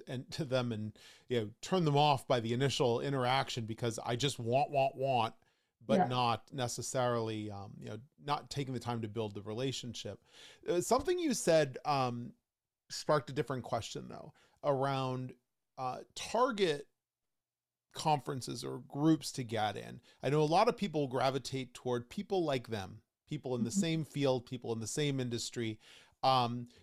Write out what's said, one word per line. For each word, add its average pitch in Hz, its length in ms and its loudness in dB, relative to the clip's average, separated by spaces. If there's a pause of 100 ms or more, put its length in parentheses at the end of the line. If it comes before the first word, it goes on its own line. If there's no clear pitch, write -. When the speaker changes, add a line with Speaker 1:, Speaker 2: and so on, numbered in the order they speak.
Speaker 1:
and 131 240 -8
to - 120 -6
them 123 280 0
and, 107 260 -6 (320)
you 120 100 2
know, 107 100 -2 (120)
turn 185 240 2
them 147 100 4
off 147 320 4
by 127 120 4
the 113 120 -2
initial 123 500 2
interaction 131 640 0
because 113 380 -4
I 120 120 0
just 131 240 -2
want, 131 320 0
want, 135 240 2
want, 123 400 0 (500)
but - 140 4
Speaker 2:
Yeah. 120 80 4
Speaker 1:
not 120 440 2
necessarily, 120 1000 0
um, 98 280 -12
you 117 100 -12
know, 107 100 -8 (260)
not 143 240 -2
taking 131 240 -4
the 120 60 -4
time 120 240 -4
to 110 40 -6
build 104 280 -4
the 104 80 -10
relationship. 110 760 -6 (480)
Uh, 175 140 2
something 294 380 2
you 302 160 2
said, 156 500 4
um, 127 480 0 (560)
sparked - 400 0
a 139 40 -8
different 131 300 -2
question, 123 440 -6
though, 117 260 -14 (300)
around, 131 720 0 (420)
uh, 131 220 -4 (160)
target 202 720 0 (1040)
conferences 135 680 -2
or 131 160 -8
groups 151 540 2
to 135 100 -4
get 107 340 0
in. 120 240 -12 (220)
I 135 80 2
know 151 100 4
a 151 40 6
lot 180 220 6
of 240 80 2
people 156 320 0
gravitate 131 680 -2
toward 123 340 -4
people 196 340 -2
like 135 260 0
them, 107 320 -6 (260)
people 139 280 -4
in 120 80 0
the 117 80 -2
Speaker 2:
Mm-hmm. 196 80 0
Speaker 1:
same 160 260 0
field, 131 400 2
people 120 260 -6
in 113 80 -2
the 110 80 -6
same 143 320 0
industry. 117 600 -4 (420)
Um, 123 460 4 (160)